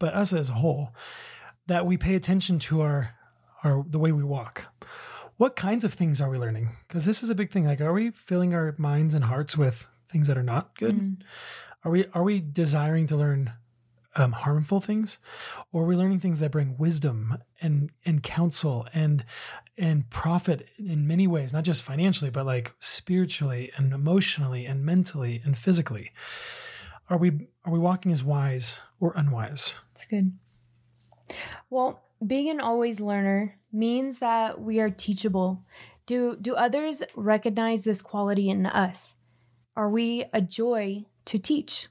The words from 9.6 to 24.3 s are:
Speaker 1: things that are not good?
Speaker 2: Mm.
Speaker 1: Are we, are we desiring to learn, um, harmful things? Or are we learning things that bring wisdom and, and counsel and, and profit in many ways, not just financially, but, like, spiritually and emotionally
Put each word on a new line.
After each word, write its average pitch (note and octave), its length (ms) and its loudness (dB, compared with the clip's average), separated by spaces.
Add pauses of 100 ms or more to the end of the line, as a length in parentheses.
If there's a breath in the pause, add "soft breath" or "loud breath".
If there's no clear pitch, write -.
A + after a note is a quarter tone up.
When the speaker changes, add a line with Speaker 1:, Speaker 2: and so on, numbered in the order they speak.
Speaker 1:
things D3+ 180 2
that C#3 120 2
are B2+ 60 0
not B2 320 -2
good? G#3+ 200 2
Speaker 2:
Mm. G3 200 0 (680 loud breath)
Speaker 1:
Are E3 80 -2
we, F#3+ 220 2
are F3 100 2
we G3+ 160 2
desiring D#3 680 0
to D#3 80 0
learn, C#3 360 0 (640)
um, B2+ 160 4
harmful D3 480 0
things? G#3+ 380 -2 (540 loud breath)
Or E3 100 0
are E3 40 0
we F3+ 100 2
learning F#3+ 240 2
things F3 200 0
that D3+ 120 0
bring C#3 260 0
wisdom C#3+ 600 0 (220)
and, D3+ 300 0 (140)
and D#3 180 2
counsel D#3 720 0
and, D3+ 300 2 (520 loud breath)
and D#3+ 320 0
profit E3+ 600 -2 (100)
in E3 260 -2
many E3+ 220 4
ways, D3 260 0
not D#3 120 0
just D#3+ 180 0
financially, D3+ 480 0
but, C3+ 160 -2
like, B2 320 -2
spiritually D3 1000 0
and C3+ 160 2
emotionally C#3 760 0